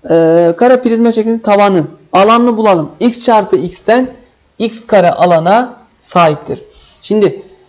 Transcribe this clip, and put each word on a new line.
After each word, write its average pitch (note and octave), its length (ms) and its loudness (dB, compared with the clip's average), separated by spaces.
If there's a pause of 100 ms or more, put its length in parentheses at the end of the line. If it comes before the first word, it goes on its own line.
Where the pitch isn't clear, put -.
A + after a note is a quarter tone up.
(100)
e, E3 480 2
kare B3 240 2
prizma A3+ 300 0
şeklinde A3+ 300 -4
tavanın G3+ 480 0 (220)
alanını A3+ 440 2
bulalım. F#3+ 340 0 (100)
X A#3+ 240 -2
çarpı G#3+ 320 0
x'ten G#3+ 540 -2 (480)
x A3 280 -8
kare F3 240 2
alana F3+ 680 0 (220)
sahiptir. - 640 -2 (400)
Şimdi G3+ 400 -2 (260)